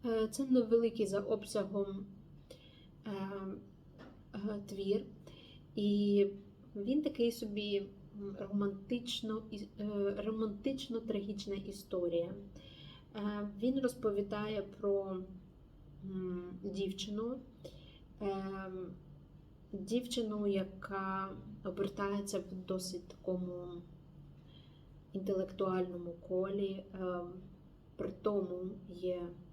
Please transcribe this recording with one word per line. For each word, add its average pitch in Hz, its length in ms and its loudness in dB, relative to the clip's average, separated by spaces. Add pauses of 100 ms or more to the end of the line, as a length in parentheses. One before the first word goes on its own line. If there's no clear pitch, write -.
Е, 226 260 4
це 269 140 0
невеликий 233 600 8
за 196 120 2
обсягом, 202 840 0 (1000)
е, 214 60 -4 (1200)
е, 202 60 -4 (280)
твір, 196 380 2 (720)
і 202 520 8 (480)
він 240 260 4
такий 240 300 4
собі, 208 580 0 (320)
м, 196 180 -4
романтично, 202 1000 0 (100)
і, 208 160 -6 (120)
е, 208 60 -2 (400)
романтично-трагічна 220 1300 0 (140)
історія. 175 640 0 (840)
Е, 208 340 -2 (120)
він 269 180 4
розповідає 214 840 2
про, 196 560 2 (880)
м, 185 380 -2 (200)
дівчину, 202 760 -2 (840)
ем, 370 680 -2 (800)
дівчину, 208 760 0
яка 190 920 0 (280)
обертається 196 760 0
в 185 160 -6 (120)
досить 185 400 -2
такому 180 720 -4 (1300)
інтелектуальному 185 1000 2
колі, 190 840 0
ем, 180 340 -2 (680)
при - 140 -2 (120)
тому 185 500 2 (180)
є 180 380 0 (260)